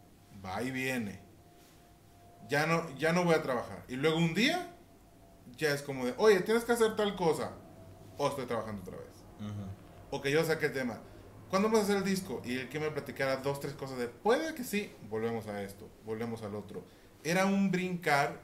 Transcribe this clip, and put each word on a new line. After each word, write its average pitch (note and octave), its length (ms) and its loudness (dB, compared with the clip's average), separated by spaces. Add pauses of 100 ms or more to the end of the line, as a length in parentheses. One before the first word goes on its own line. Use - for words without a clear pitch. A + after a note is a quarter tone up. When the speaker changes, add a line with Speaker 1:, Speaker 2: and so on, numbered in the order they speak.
(440)
Speaker 1:
va F#2+ 180 -4
y C3 100 -2
viene. B2+ 500 -4 (1300)
Ya C#3+ 180 2
no, E3 320 2
ya D#3+ 160 2
no F3+ 100 4
voy E3+ 120 6
a C#3+ 80 4
trabajar. G#2+ 440 -4
Y B2 80 -6
luego D#3+ 220 2
un E3 160 2
día, D#4+ 400 2 (840)
ya D3+ 160 2
es C#3+ 80 -2
como C3 240 -4
de, B2 120 -2
"Oye, G3+ 240 8
tienes A3+ 240 2
que A#3+ 80 0
hacer A3 220 4
tal G3+ 200 0
cosa". C#3 360 0 (680)
O C#3+ 100 2
estoy B2+ 180 -2
trabajando G#2+ 360 -4
otra F#2 160 -12
vez. - 260 -16 (160)
Speaker 2:
Ujú. G#2 760 -10
Speaker 1:
O - 40 -6
que C#3 100 0
yo D#3+ 120 6
saque D3+ 240 2
el C3+ 60 0
tema. B2 260 -2 (500)
"¿Cuándo G3+ 180 4
vamos A3 140 4
a - 20 0
hacer G3+ 140 2
el F#3+ 60 0
disco?". F3+ 420 -2
Y B2 120 -2
él B2+ 120 -6
que D3+ 100 -6
me D3+ 120 -2
platicara C3+ 460 -2
dos, C#3+ 220 -2
tres C#3 140 -6
cosas C3+ 240 -8
de, A#2+ 100 -2
"Puede D#4 480 2
que B3+ 80 -6
sí". G#3 300 -2 (160)
Volvemos A2 380 -2
a G2+ 140 -6
esto, F#2+ 280 -10 (160)
volvemos A2+ 380 -4
al G#2 120 -6
otro. F#2+ 280 -8 (400)
Era F3+ 220 2
un G3 260 4
brincar F3+ 720 2